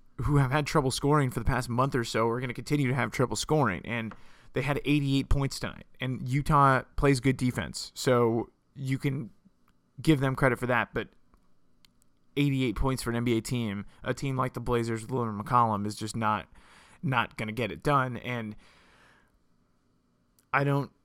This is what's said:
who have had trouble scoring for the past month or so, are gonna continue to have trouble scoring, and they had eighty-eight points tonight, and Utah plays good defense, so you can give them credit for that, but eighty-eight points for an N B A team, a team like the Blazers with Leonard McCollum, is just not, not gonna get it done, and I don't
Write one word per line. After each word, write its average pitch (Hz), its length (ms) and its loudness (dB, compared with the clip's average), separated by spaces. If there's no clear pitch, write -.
who 143 140 4
have 135 140 4
had 151 140 0
trouble 135 260 2
scoring 143 400 2
for - 80 -4
the 117 60 -4
past 123 240 0
month 123 260 0
or 120 80 0
so, 113 240 0
are 117 120 -2
gonna 127 140 -6
continue 139 340 0
to 123 60 2
have 117 180 0
trouble 120 240 0
scoring, 120 500 0
and 110 280 -6
they 131 80 -2
had 135 240 -2
eighty-eight 139 440 2
points 139 300 0
tonight, - 260 -10
and 127 260 -6
Utah 139 540 4
plays 139 220 4
good 135 180 2
defense, 120 580 -4
so 120 540 2
you 131 220 -4
can 135 320 -4
give 151 180 4
them 131 160 0
credit 127 240 4
for 127 60 -4
that, 120 280 2
but 107 140 -6
eighty-eight 135 400 0
points 131 280 0
for 120 80 -4
an 117 40 -2
N 117 80 -2
B 120 140 2
A 113 40 -2
team, 110 440 -4
a 127 100 -2
team 135 220 -6
like 127 200 -4
the - 40 -10
Blazers 117 440 -2
with 113 80 -12
Leonard 117 260 -4
McCollum, 107 480 2
is 104 100 -6
just 107 200 -8
not, 107 320 -2
not 127 340 -2
gonna 110 140 -6
get 107 200 -4
it - 120 -10
done, 131 340 0
and 113 380 -8
I 139 120 2
don't 143 260 0